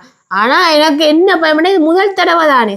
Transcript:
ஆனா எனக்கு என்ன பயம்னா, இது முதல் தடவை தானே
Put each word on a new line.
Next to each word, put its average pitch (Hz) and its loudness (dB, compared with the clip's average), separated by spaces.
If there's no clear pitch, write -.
ஆனா 269 0
எனக்கு 302 0
என்ன 339 2
பயம்னா, 320 0
இது 392 0
முதல் 370 0
தடவை 339 0
தானே 233 0